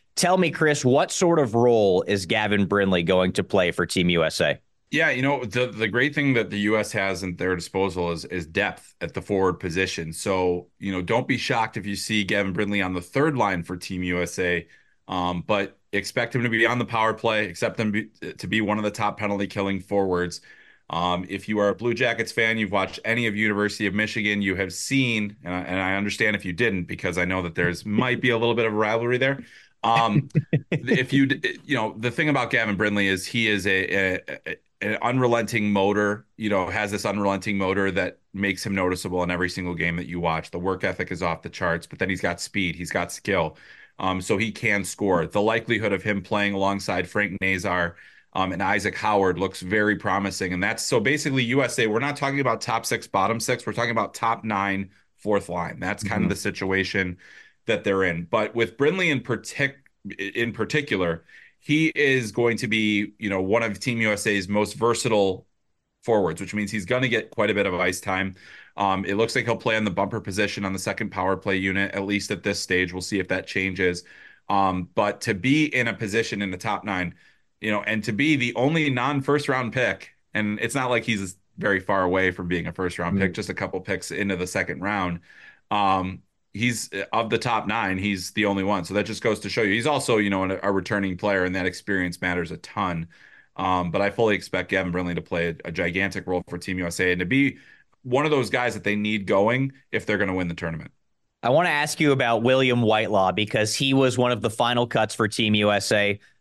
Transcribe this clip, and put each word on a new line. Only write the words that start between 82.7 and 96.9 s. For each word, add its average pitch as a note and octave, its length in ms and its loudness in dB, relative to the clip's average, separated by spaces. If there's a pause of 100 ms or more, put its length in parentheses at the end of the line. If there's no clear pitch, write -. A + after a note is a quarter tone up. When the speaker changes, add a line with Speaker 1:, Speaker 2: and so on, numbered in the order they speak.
Speaker 2:
first F2+ 280 -4
round F2 180 0
pick, F#2+ 140 0
Speaker 1:
Mm. - 20 -12
Speaker 2:
just - 140 -6
a F#2+ 60 -8
couple F#2 260 -6
picks F2+ 320 -6
into G2 240 -2
the F2+ 100 -4
second F2 360 -6
round. F#2 360 -2 (540)
Um, F#2+ 500 2 (300)
he's, A#2 360 -2 (240)
of A2+ 160 0
the A2+ 80 2
top B2 300 -2
nine, G2+ 320 -2
he's F#2+ 340 -2
the G#2+ 140 2
only G2 180 0
one. G2 180 0
So F2 120 -6
that G2+ 100 2
just G#2+ 180 -6
goes A2 180 0
to G2 100 -8
show B2 100 -2
you, G2+ 140 2
he's A#2 120 0
also, C3+ 300 2
you G#2 140 2
know, F#2+ 140 0
a, F#2+ 180 -2
a G2+ 100 2
returning F#2+ 460 -2
player, G2 260 2
and F2+ 100 -2
that F#2 120 -2
experience F#2 560 -4
matters F2 280 -2
a E2+ 80 -8
ton. F2 500 -6 (480)
Um, F2+ 340 0
but F2 100 0
I G2+ 80 2
fully G#2+ 260 2
expect F2+ 360 -4
Gavin F#2+ 200 0
Brindley F2 240 -2
to E2+ 60 -2
play E2+ 300 -2
a, E2 60 -8 (100)
a F2 60 -8
gigantic F2+ 540 -4
role F2+ 220 -2
for F2+ 80 -8
Team F#2 220 -8
U F2+ 80 -4
S E2+ 140 -6